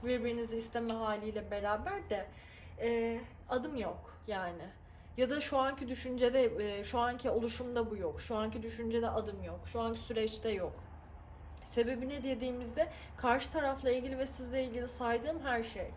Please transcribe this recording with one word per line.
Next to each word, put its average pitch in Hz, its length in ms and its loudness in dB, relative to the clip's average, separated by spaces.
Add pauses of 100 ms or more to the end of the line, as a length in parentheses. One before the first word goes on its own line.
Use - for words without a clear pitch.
Birbirinizi 233 520 0
isteme 226 360 -2
haliyle 214 580 -2
beraber 214 600 0
de, 196 160 0 (540)
e, 233 400 2 (280)
adım 262 280 0
yok 180 500 -6
yani. 175 380 -4 (520)
Ya 247 140 4
da 294 100 2
şu 285 180 2
anki 269 300 2
düşüncede, 247 920 4
e, 202 60 -4
şu 240 140 0
anki 247 320 2
oluşumda 233 600 2
bu 208 60 -2
yok. 165 240 -2
Şu 226 160 -2
anki 220 260 0
düşüncede 226 460 0
adım 208 340 -2
yok. 175 220 -8
Şu - 160 -4
anki 226 200 0
süreçte 220 500 0
yok. 190 220 0 (1000)
Sebebi 240 340 4
ne 285 140 -4
dediğimizde 247 680 0 (280)
karşı 254 360 4
tarafla 269 380 2
ilgili 254 280 2
ve 269 80 2
sizle 262 380 -2
ilgili 247 240 -4
saydığım 247 560 0
her 240 200 2
şey. 196 320 -6